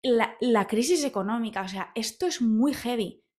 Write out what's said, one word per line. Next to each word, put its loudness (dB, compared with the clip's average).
la, 2
la 4
crisis 2
económica. -4
O -8
sea, -8
esto -4
es -2
muy 4
heavy. -4